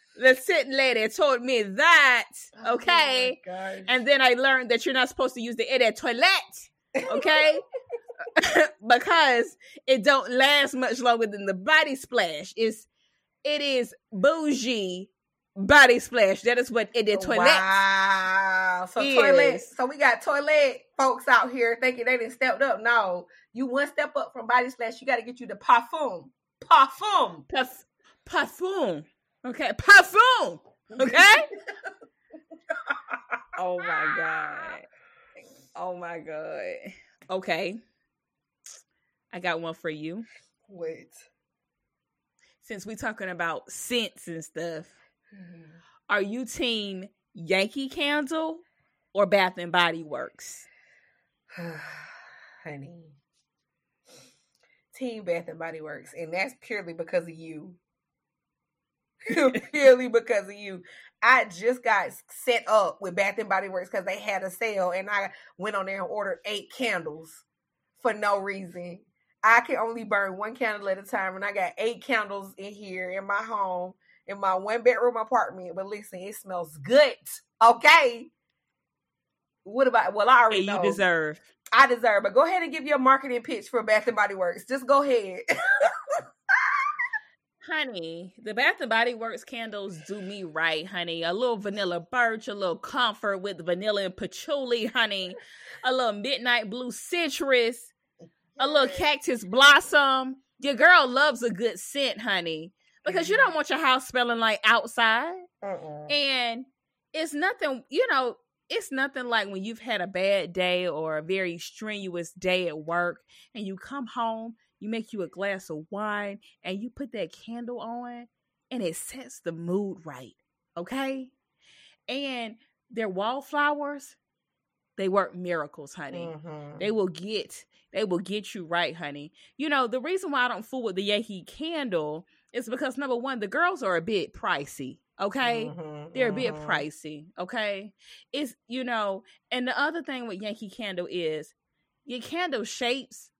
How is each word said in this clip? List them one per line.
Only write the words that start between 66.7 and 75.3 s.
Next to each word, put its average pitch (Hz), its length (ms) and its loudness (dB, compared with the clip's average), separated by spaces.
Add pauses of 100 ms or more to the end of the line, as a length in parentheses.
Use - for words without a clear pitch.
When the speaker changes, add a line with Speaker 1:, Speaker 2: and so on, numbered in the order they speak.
Speaker 2:
candles 165 640 -6 (600)
for 233 100 0
no 208 260 0
reason. 180 600 -10 (420)
I 226 200 8
can 302 160 -4
only 226 260 -6
burn 202 320 -2
one 214 180 -8
candle 208 360 -4
at 190 80 -2
a 196 40 -16
time, 190 340 -6
and 196 80 -8
I 202 80 -6
got 190 260 -4
eight 226 260 -4
candles 196 540 -4
in 202 160 -14
here 185 360 -10
in 196 160 -8
my 202 160 -2
home, 190 520 -6 (320)
in 196 140 -10
my 190 140 0
one-bedroom 226 640 0
apartment. 190 580 -2